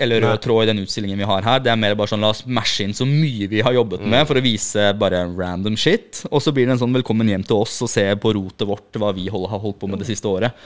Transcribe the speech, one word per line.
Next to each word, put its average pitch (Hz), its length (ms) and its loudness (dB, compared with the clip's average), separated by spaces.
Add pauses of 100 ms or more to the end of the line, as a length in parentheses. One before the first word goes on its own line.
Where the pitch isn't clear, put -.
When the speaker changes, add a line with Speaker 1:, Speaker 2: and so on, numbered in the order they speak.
Speaker 1:
eller 117 220 2
rød 113 80 4
Speaker 2:
Nei. 113 80 2
Speaker 1:
tråd 113 240 2
i 110 40 4
den 107 120 2
utstillingen 98 400 -4
vi 98 60 -2
har 98 180 0
her. 120 160 4
Det 127 120 0
er 113 60 4
mer 104 200 2
bare 104 100 0
sånn, 107 140 -2
la 107 100 2
oss - 160 -4
mashe 120 380 -2
inn 101 100 -4
så 127 100 -2
mye 139 460 0
vi 107 100 0
har 123 140 4
jobbet 107 260 2
Speaker 2:
Mm. - 80 -6
Speaker 1:
med 123 200 4
for 147 80 2
å 127 60 2
vise 104 560 2
bare 90 280 2
random 90 500 -4
shit. - 460 0 (100)
Og 143 80 2
så 156 140 0
blir 127 120 4
det 131 40 2
en 127 80 2
sånn 123 240 0
velkommen 113 260 2
hjem 95 160 0
til 113 120 2
oss 110 260 0
og 120 80 -4
se 101 240 2
på 110 180 0
rotet 98 340 -4
vårt, 101 280 -6
hva 104 200 -2
vi 92 140 -6
hold-, 92 220 -6
har 104 80 -6
holdt 104 220 -8
på 98 100 -6
med 95 80 -6
det 98 80 -6
siste 110 180 -6
året. 104 280 0 (140)